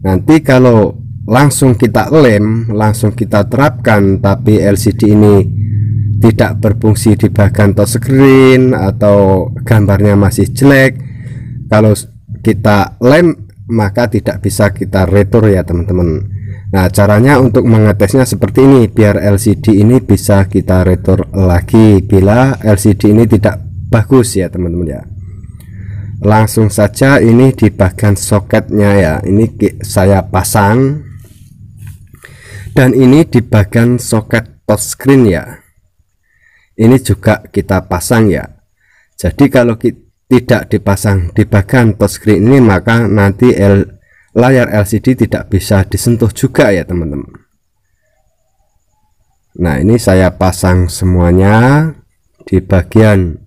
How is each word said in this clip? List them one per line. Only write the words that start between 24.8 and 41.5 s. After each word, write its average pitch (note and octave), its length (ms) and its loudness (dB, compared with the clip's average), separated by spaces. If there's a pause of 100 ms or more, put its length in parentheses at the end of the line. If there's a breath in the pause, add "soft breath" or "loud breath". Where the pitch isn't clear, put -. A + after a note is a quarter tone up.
ya. - 20 -14 (1300 loud breath)
Langsung G#2+ 400 2
saja A2 560 0
ini B2 320 4
di G#2+ 160 2
bagian G2 480 0
soketnya G#2 800 -2
ya, D#2+ 140 0 (100)
ini G#2 320 0
ki-, - 240 -4
saya F#2+ 480 0
pasang. A2+ 800 -2 (1700 loud breath)
Dan C3 180 4
ini C3+ 300 4
di C3 180 0
bagian A#2 560 0
soket A2+ 720 -6
touchscreen C3 560 0
ya. - 400 -2 (1120)
Ini A#2 220 4
juga - 480 -2
kita F#2 400 -4
pasang A2 400 0
ya. E2 160 -2 (720)
Jadi A2 320 0
kalau A#2+ 320 0
ki-, - 480 -8
tidak A#2+ 400 0
dipasang G2 640 -2
di - 160 -2
bagian A2+ 480 0